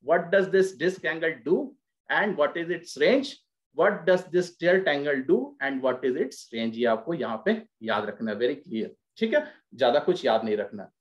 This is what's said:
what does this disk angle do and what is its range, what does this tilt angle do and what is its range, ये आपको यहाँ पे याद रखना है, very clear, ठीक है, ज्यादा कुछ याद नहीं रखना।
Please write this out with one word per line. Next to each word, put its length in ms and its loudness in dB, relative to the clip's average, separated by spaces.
what 280 2
does 200 4
this 180 4
disk 300 -2
angle 220 -2
do 100 4
and 280 0
what 240 2
is 160 -6
its 240 -16
range, 320 2
what 280 2
does 260 4
this 260 0
tilt 300 2
angle 400 0
do 140 4
and 220 -4
what 220 0
is 200 0
its 280 -14
range, 240 -4
ये 80 0
आपको 180 -6
यहाँ 320 -6
पे 160 0
याद 220 -2
रखना 260 -6
है, 80 -6
very 240 0
clear, 260 -6
ठीक 160 -2
है, 120 2
ज्यादा 240 4
कुछ 260 0
याद 200 2
नहीं 120 -2
रखना। 440 -8